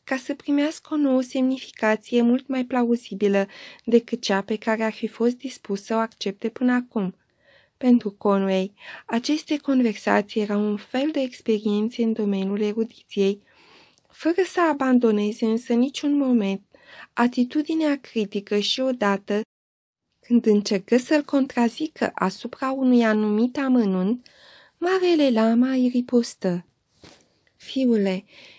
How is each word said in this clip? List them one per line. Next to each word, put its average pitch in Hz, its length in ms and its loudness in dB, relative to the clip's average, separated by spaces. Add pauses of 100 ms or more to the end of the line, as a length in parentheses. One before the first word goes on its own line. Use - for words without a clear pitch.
ca 262 120 -4
să 262 180 -8
primească 294 600 -2
o - 20 -2
nouă 269 260 2
semnificație 247 1000 0
mult 240 240 2
mai 262 180 -4
plauzibilă 233 840 0 (380)
decât 233 360 2
cea 196 220 0
pe 214 140 -6
care 220 280 -2
ar 220 80 -2
fi - 140 -6
fost 240 300 -2
dispus 202 480 -10
să 226 100 -4
o 220 40 0
accepte 220 500 -6
până 247 240 0
acum. 240 420 -4 (640)
Pentru 240 340 2
Conway, 196 640 0 (340)
aceste 294 500 -2
conversații 220 840 0
erau 208 280 -2
un 208 80 -2
fel 262 360 -4
de 302 80 -2
experiențe 220 800 -2
în 226 100 0
domeniul 202 480 -2
erudiției, 208 840 -2 (640)
fără 339 360 0
să - 140 -4
abandoneze 240 840 2
însă 226 260 -2
niciun 285 440 0
moment 226 460 2 (500)
atitudinea 285 840 0
critică 208 640 -4
și, 208 220 -2
odată, 208 600 0 (800)
când 233 260 0
încercă 208 500 2
să-l 294 260 0
contrazică 269 920 -2
asupra 233 560 -6
unui 254 340 2
anumit 214 540 0
amănunt, 233 680 0 (520)
Marele 349 520 2
Lama 233 400 2
îi 254 180 0
ripostă: 240 800 -2 (920)
„Fiule, 214 680 0 (340)